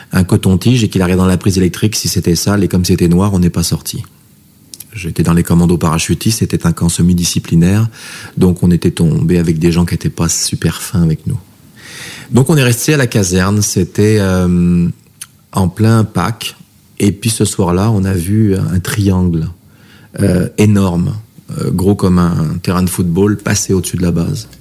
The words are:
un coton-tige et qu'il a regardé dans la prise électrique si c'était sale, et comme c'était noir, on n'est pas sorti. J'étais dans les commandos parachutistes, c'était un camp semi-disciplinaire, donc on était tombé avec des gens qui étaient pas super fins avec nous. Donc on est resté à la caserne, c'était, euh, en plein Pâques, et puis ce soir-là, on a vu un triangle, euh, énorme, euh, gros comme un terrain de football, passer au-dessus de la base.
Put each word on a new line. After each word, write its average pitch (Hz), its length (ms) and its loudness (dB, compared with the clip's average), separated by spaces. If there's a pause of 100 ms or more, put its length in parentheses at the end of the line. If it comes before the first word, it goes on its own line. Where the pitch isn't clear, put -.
(120)
un 90 100 2
coton-tige 104 600 2
et 98 40 0
qu'il 92 120 -2
a 90 60 0
regardé 92 160 2
dans 92 60 2
la 92 100 2
prise 92 180 -2
électrique 92 400 0
si - 120 -6
c'était 87 280 0
sale, 101 260 0
et 87 60 2
comme 90 160 0
c'était 90 240 2
noir, 95 240 2
on 92 60 0
n'est 87 100 2
pas 85 140 0
sorti. - 400 -6 (880)
J'étais 87 300 -6
dans 82 100 0
les 85 100 4
commandos 85 360 2
parachutistes, 82 640 -2
c'était 87 260 -2
un 85 60 2
camp 85 180 -2
semi-disciplinaire, 87 1000 2 (480)
donc 90 260 2
on 87 80 4
était 85 200 2
tombé 82 480 0
avec 82 200 0
des 85 140 2
gens 87 140 2
qui - 80 -4
étaient - 160 -4
pas 82 180 -2
super - 540 -4
fins 87 200 -2
avec 80 240 -2
nous. - 140 -6 (920)
Donc 131 180 4
on 160 60 4
est 139 60 4
resté 123 320 0
à - 20 2
la 131 120 2
caserne, 95 540 0
c'était, 104 580 0
euh, 90 640 2 (680)
en 95 160 0
plein 110 360 2
Pâques, 92 500 -6 (460)
et 101 120 2
puis 110 180 -4
ce 110 160 -2
soir-là, 95 440 0
on 98 140 0
a 95 80 0
vu 98 440 0
un 92 220 -2
triangle, 90 720 0 (720)
euh, 90 280 0 (100)
énorme, 98 560 2 (440)
euh, - 140 -4
gros 92 240 0
comme 90 220 2
un 85 440 0
terrain 92 200 0
de 90 80 0
football, 95 480 0
passer - 340 -2
au-dessus 92 240 -2
de 90 60 -4
la 87 100 0
base. 85 360 -4 (120)